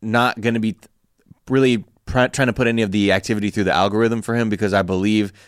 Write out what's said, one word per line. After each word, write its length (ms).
not 400
gonna 200
be 120
th-, 160
really 340
pr-, 220
trying 180
to 80
put 120
any 140
of 100
the 220
activity 380
through 140
the 80
algorithm 500
for 120
him 140
because 240
I 80
believe 500